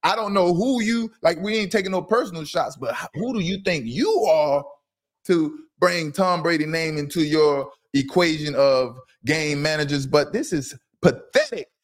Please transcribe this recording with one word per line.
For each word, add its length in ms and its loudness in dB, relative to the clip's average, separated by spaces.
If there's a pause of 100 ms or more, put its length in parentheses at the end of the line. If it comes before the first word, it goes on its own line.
I 140 2
don't 160 -4
know 200 4
who 280 0
you, 280 -2 (120)
like, 180 2
we 160 -4
ain't 160 -2
taking 200 -2
no 100 -2
personal 420 -2
shots, 320 -4
but 160 -6
h-, 220 -8
who 200 -4
do 60 -4
you 240 -4
think 220 -2
you 260 -2 (180)
are 360 2 (600)
to 300 0 (220)
bring 320 0
Tom 320 0
Brady 220 2
name 320 -2
into 240 -2
your 500 2 (220)
equation 640 0
of 440 2 (240)
game 380 -2
managers? 440 -2
But 280 2
this 180 -2
is 260 -4 (240)
pathetic 680 0 (140)